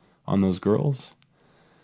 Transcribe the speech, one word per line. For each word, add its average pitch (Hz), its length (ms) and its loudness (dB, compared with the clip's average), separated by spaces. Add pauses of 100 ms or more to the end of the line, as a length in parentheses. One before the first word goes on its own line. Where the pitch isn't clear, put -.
(280)
on 98 140 0
those 92 180 0
girls. 131 540 -2 (720)